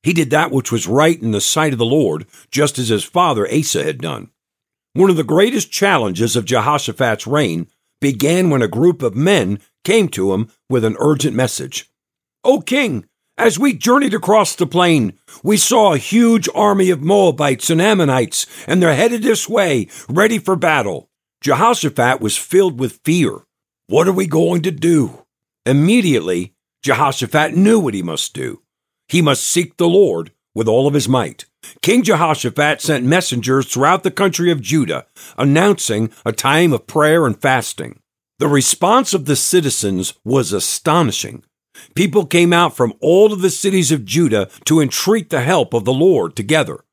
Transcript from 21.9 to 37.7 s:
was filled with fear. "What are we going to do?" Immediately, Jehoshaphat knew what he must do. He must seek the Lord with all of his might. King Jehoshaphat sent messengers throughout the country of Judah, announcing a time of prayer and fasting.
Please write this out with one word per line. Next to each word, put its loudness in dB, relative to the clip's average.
was -2
filled 0
with -6
fear. 0
"What 2
are 2
we -2
going 0
to -2
do?" -2
Immediately, 0
Jehoshaphat -2
knew 4
what -2
he -4
must -8
do. -10
He 0
must 0
seek -4
the 0
Lord 2
with -2
all 2
of 0
his 0
might. -4
King 2
Jehoshaphat 0
sent -2
messengers 0
throughout 0
the -2
country 0
of -2
Judah, -2
announcing 0
a -2
time 2
of -6
prayer 2
and -4
fasting. -4